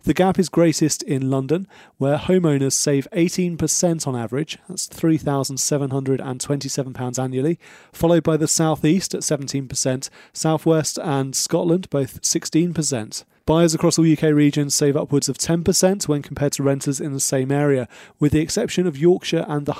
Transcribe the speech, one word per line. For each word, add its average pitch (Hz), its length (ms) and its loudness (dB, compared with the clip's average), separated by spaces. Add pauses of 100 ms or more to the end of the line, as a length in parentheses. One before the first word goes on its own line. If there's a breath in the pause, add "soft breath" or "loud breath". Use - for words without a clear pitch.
The 151 100 0
gap 185 260 2
is 175 80 2
greatest 165 560 2
in 135 260 -2
London, 135 380 -2 (300 loud breath)
where 139 220 0
homeowners 147 520 2
save 143 400 0
eighteen 175 460 0
percent 165 500 0
on 127 80 -2
average, 120 440 -6 (100)
that's - 160 -8
three 160 320 0
thousand 139 400 -2
seven 143 320 -2
hundred 135 320 -2
and 131 180 -8
twenty-seven 135 540 -6
pounds 123 260 -6
annually, 131 400 -2 (320 loud breath)
followed 170 320 2
by 156 140 2
the 151 100 0
South 160 380 0
East 175 280 2
at - 120 -6
seventeen 139 420 -4
percent, 131 420 -4 (220 loud breath)
South 160 340 0
West 160 380 2
and 135 320 -2
Scotland 180 540 0
both 139 340 -4
sixteen 165 500 0
percent. 135 520 -4 (200)
Buyers 160 300 4
across 165 240 2
all 165 60 6
U 156 100 6
K 156 160 2
regions 147 420 2
save 143 220 2
upwards 143 320 0
of 131 100 -4
ten 170 280 0
percent 190 420 2
when 147 140 0
compared 143 320 -2
to 143 100 -4
renters 139 380 0
in 147 100 -6
the 135 80 -6
same 131 320 0
area, 143 380 2 (280 loud breath)
with 147 140 2
the 156 80 4
exception 185 480 -2
of 139 100 -4
Yorkshire 170 520 2
and 147 160 -2
the 147 140 -4